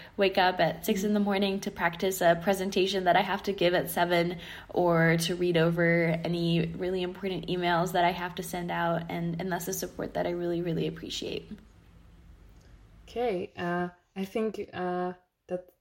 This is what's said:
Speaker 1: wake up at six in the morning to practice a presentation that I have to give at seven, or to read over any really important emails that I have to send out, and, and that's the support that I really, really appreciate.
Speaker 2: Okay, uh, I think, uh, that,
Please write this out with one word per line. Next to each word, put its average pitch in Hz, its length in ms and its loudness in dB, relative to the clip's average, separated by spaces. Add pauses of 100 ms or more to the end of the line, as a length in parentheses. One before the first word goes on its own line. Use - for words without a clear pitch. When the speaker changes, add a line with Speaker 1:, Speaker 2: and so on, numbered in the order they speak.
(160)
Speaker 1:
wake 196 220 2
up 185 240 4
at 160 240 0
six 202 180 0
in 208 100 2
the 208 60 4
morning 196 420 2
to 196 100 -6
practice 185 500 -2
a 170 200 6
presentation 190 640 0
that 175 140 6
I 190 40 6
have 196 220 -2
to 196 80 -2
give 180 220 2
at 175 160 0
seven, 175 480 2 (320)
or 165 480 4
to 165 180 0
read 175 220 2
over 170 680 4
any 170 440 0 (100)
really 185 260 -2
important 180 440 -6
emails 175 440 0
that 175 140 2
I 175 60 4
have 180 240 -6
to 185 80 -8
send 175 280 -6
out, 170 380 0
and, 170 320 -4
and 190 100 -4
that's 180 140 -4
the 190 80 -4
support 180 400 -8
that 175 120 -2
I 180 60 -2
really, 175 300 -2
really 165 260 -2
appreciate. - 640 -8 (1600)
Speaker 2:
Okay, 226 480 -4
uh, 175 320 -2 (260)
I 190 80 -6
think, 208 500 -4
uh, 180 380 -4 (380)
that, 180 160 -6 (160)